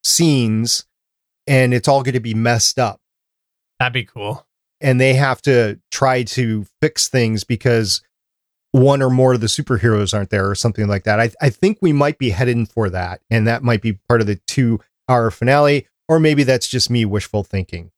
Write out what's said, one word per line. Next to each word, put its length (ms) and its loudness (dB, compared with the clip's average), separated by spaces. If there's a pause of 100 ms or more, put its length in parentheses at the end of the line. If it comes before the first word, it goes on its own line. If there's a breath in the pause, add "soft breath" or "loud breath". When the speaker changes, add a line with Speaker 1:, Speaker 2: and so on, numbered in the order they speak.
Speaker 1:
scenes 840 0 (600)
and 280 2
it's 140 -2
all 140 2
gonna 180 -2
be 140 -8
messed 440 0
up. 220 -4 (800)
Speaker 2:
That'd 140 -2
be 120 -6
cool. 420 -10 (340)
Speaker 1:
And 200 0
they 140 4
have 280 0
to 360 2 (120)
try 320 0
to 420 -4 (160)
fix 280 -2
things 360 0
because 560 0 (720)
one 300 4
or 60 2
more 240 4
of 80 0
the 60 -2
superheroes 680 0
aren't 140 -4
there 200 -2
or 60 -2
something 320 -2
like 180 -2
that. 140 0
I, 120 0 (100)
I 80 2
think 320 0
we 120 2
might 260 0
be 120 -2
heading 360 0
for 240 -4
that. 400 -8
And 160 2
that 160 -2
might 180 0
be 140 -4 (140)
part 120 2
of 60 0
the 100 -2 (100)
two-hour 840 -2
finale, 560 2 (200)
or 140 2
maybe 240 4
that's 240 0
just 220 -4
me 160 0
wishful 360 -4
thinking. 560 -10